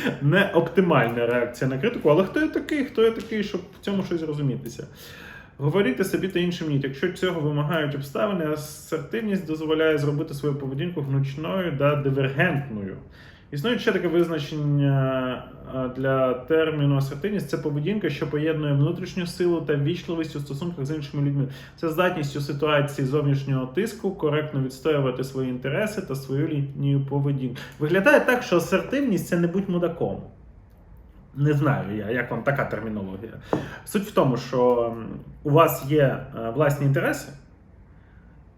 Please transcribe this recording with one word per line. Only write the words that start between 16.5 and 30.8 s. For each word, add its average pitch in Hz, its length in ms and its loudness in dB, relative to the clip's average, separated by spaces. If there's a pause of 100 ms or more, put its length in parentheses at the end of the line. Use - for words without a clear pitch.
асертивність. 147 520 -2
Це 160 80 -4
поведінка, 151 520 -2
що 143 200 -4
поєднує 151 440 0
внутрішню 175 540 0
силу 175 340 0
та 147 140 0
ввічливість 160 600 -2
у 147 40 -4
стосунках 143 460 -6
з 147 60 -4
іншими 147 320 -4
людьми. 143 240 0 (280)
Це 165 140 -2
здатність 160 460 0
у 147 60 -2
ситуації 143 640 0
зовнішнього 139 580 0
тиску 196 460 -2
коректно 147 500 -2
відстоювати 135 640 0
свої 131 260 -4
інтереси 160 520 -2
та 135 140 -6
свою 139 320 -2
лінію 139 580 0
поведінки. 139 560 -2 (180)
Виглядає 190 400 6
так, - 240 2
що 175 140 4
асертивність — 190 720 0
це 175 100 0
не 170 100 4
будь 190 220 0
мудаком. 151 540 -2 (1120)